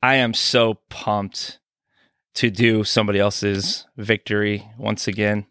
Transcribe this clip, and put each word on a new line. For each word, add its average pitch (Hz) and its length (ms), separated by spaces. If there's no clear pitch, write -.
I 131 140
am 120 180
so 113 420
pumped - 680
to 120 140
do 110 360
somebody 104 340
else's 101 680
victory 104 800
once 107 320
again. 104 420